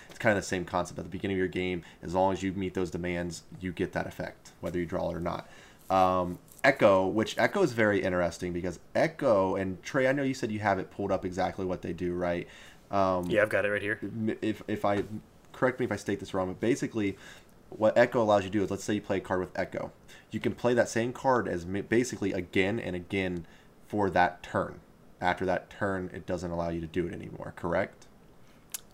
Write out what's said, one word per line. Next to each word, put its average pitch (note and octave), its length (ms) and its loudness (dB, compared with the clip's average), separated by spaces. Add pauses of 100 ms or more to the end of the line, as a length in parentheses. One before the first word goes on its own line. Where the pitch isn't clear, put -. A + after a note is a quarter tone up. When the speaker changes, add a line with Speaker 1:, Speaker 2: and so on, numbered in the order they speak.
Speaker 1:
It's - 100 -20
kinda A2 160 4
the G2 80 0
same F2+ 220 -2
concept. F2 340 -2
At F2 60 -6
the D#2+ 60 -14
beginning G2 260 -4
of - 20 0
your F#2 100 2
game, F2+ 340 -2 (200)
as E2+ 120 -4
long F#2+ 180 4
as F2+ 100 -4
you F#2+ 120 0
meet F#2 180 -4
those F#2 180 -2
demands, F2 520 -4 (180)
you F#2 120 -4
get F2 200 -2
that E2+ 140 -2
effect, - 460 -12 (100)
whether F2+ 160 -4
you F2 80 -2
draw E2+ 240 -2
it F2 40 -4
or E2+ 60 -6
not. F2 260 -4 (440)
Um, F#2 480 4 (260)
Echo, G2 420 6
which G#2 320 -2
Echo B2 240 2
is B2+ 120 2
very G#2+ 280 4
interesting F2+ 520 0
because F2 240 -4 (160)
Echo, G#2+ 640 2
and F#2+ 260 -4
Trey, C3 260 0
I C3+ 40 4
know C#3+ 100 0
you C3+ 120 0
said A2+ 160 -4
you G#2+ 100 -4
have G2 180 2
it - 120 -6
pulled G2 220 -2
up F#2 140 0
exactly F2+ 400 -2
what F2+ 160 -4
they F#2 100 -4
do, F2 220 -4
right? F2 340 -2 (420)
Um, F#2 380 2
Speaker 2:
Yeah, G#2 140 4
I've G#2+ 80 2
got G2+ 160 0
it - 40 0
right G2+ 120 -2
here. G#2 200 -4
Speaker 1:
m-, A2 380 -4
if, G#2 280 -2
if G#2 180 -2
I, G2+ 180 0 (480)
correct B2+ 280 0
me B2+ 40 0
if G#2 80 0
I G2+ 40 -2
state G2 240 -2
this F#2 120 -12
wrong, F#2 160 0
but F#2 120 -8
basically A2 580 0 (500)
what G#2+ 300 2
Echo A#2+ 240 6
allows G#2 220 4
you F#2+ 40 -6
to G#2 100 -2
do G2 40 2
is, F#2 80 -2
let's G2 140 -6
say A2 100 -2
you G2+ 60 0
play G2 160 -2
a F2+ 40 -2
card F#2 200 -2
with F2 180 -4
Echo. - 320 -6 (400)
You G#2+ 80 -4
can A2 160 -2
play B2 200 2
that A#2 140 4
same A#2+ 240 0
card A#2+ 360 2
as F2 180 -4
mi-, F#2+ 140 -4
basically G#2+ 520 0
again G2 460 0
and F2+ 160 -6
again F2+ 500 -2 (440)
for G2+ 220 2
that F2 320 4
turn. - 380 -4 (400)
After F2+ 260 0
that F2+ 220 0
turn, F#2 460 -4
it D#2+ 120 -12
doesn't F2 260 -4
allow E2+ 160 -2
you E2+ 120 -4
to E2 60 -6
do E2+ 220 -2
it - 40 -10
anymore, - 440 -10
correct? - 500 -2 (880)